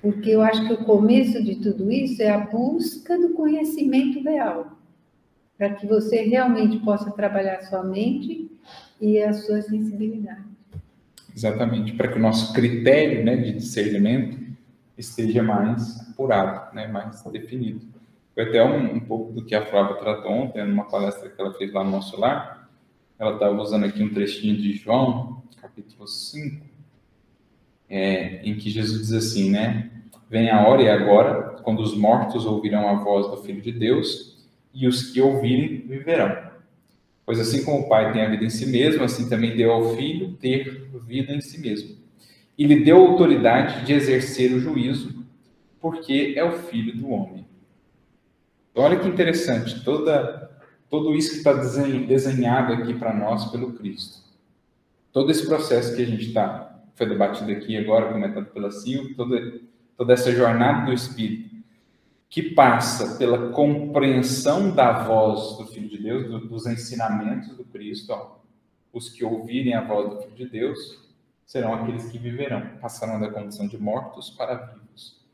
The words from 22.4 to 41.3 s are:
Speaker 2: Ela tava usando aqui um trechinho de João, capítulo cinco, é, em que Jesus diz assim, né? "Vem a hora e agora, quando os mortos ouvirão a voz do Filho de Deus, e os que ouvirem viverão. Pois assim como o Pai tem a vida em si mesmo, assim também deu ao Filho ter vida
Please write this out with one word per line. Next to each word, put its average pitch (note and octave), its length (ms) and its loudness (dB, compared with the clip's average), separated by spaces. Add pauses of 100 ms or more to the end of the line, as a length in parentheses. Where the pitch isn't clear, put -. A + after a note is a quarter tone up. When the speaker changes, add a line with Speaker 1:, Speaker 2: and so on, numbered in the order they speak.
Speaker 2:
Ela G#2+ 220 -4
tava G2+ 200 2
usando G#2 260 0
aqui G#2 180 -2
um G#2 100 -2
trechinho G2+ 420 -2
de G2+ 180 -2
João, A#2+ 680 -2 (180)
capítulo - 480 -20
cinco, - 560 -12 (1300)
é, F#2+ 580 -2
em G#2 80 -4
que G#2+ 140 -8
Jesus A2 320 -4
diz A2 120 -2
assim, G#2 360 0
né? A2+ 400 0 (380)
"Vem A2+ 220 2
a G#2+ 180 8
hora C3+ 140 8
e A2 80 8
agora, G#2 720 4
quando A2 200 0
os G#2+ 140 -2
mortos G#2+ 520 2
ouvirão G#2 420 0
a G2+ 60 2
voz G2+ 320 0
do - 100 -8
Filho G2+ 240 -12
de A#2 100 -6
Deus, - 800 -2 (240)
e C3 140 0
os B2 240 0
que B2+ 100 2
ouvirem C3+ 640 2
viverão. C#3 480 0 (880)
Pois A2+ 160 -2
assim C3+ 240 -2
como D3 180 0
o - 60 -6
Pai A2 240 4
tem A2 120 0
a G#2+ 60 0
vida G#2+ 140 -2
em A2+ 60 0
si C3 160 -6
mesmo, C3+ 380 2
assim A#2+ 260 -2
também A2+ 260 0
deu A#2 160 4
ao A2+ 240 2
Filho E3+ 380 -6
ter - 560 -4 (160)
vida C3 260 -6